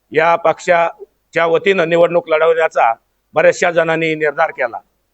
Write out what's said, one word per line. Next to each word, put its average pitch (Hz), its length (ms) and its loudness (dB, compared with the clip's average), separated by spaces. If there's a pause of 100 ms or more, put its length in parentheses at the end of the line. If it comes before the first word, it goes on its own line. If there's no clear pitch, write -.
(100)
या 165 260 0
पक्षाच्या - 1120 -2
वतीनं 165 420 0
निवडणूक 170 400 0
लढवण्याचा 160 680 0 (380)
बऱ्याचशा 170 380 2
जणांनी 165 440 -2
निर्धार 156 360 -2
केला. 120 280 -6 (360)